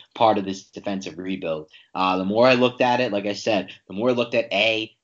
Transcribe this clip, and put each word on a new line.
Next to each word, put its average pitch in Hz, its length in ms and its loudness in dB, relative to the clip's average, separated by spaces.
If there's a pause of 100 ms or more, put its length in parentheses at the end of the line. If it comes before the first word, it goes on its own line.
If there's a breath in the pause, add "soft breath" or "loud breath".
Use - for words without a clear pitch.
(140)
part 110 240 4
of 95 80 -2
this 95 180 -8
defensive 95 540 -8
rebuild. 87 520 -6 (240 soft breath)
Uh, 92 220 0
the 95 80 -2
more 107 240 4
I 131 60 8
looked 123 260 2
at 123 220 2
it, 120 100 -2
like 101 140 -4
I 101 80 -4
said, 104 380 -2 (180)
the 92 40 -14
more 113 160 -2
I 127 40 2
looked 123 220 -2
at 113 180 0
A, 110 500 0